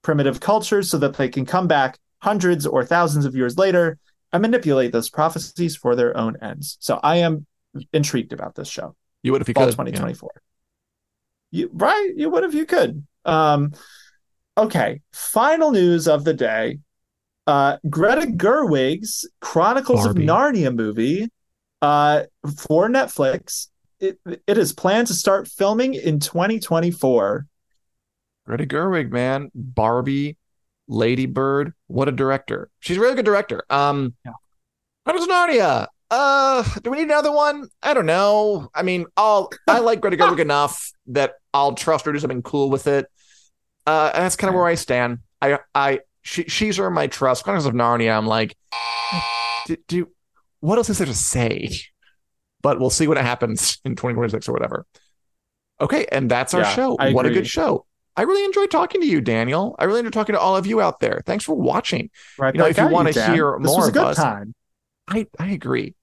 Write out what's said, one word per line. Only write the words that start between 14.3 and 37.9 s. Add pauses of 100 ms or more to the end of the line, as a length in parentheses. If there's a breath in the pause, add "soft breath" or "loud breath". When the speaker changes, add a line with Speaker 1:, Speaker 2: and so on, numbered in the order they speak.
Speaker 1:
okay. (140)
Final
news
of
the
day. (680)
Uh, (120)
Greta
Gerwig's (160)
Chronicles
Speaker 2:
Barbie.
Speaker 1:
of
Narnia
movie, (520)
uh, (340)
for
Netflix. (320)
It, (300)
it
is
planned
to
start
filming
in
twenty
twenty-four. (1000)
Speaker 2:
Greta
Gerwig,
man.
Barbie, (520)
Lady
Bird. (140)
What
a
director! (120)
She's
a
really
good
director.
Um, (100)
Speaker 1:
Yeah. (720)
Speaker 2:
Chronicles
of
Narnia. (240)
Uh, (180)
do
we
need
another
one? (120)
I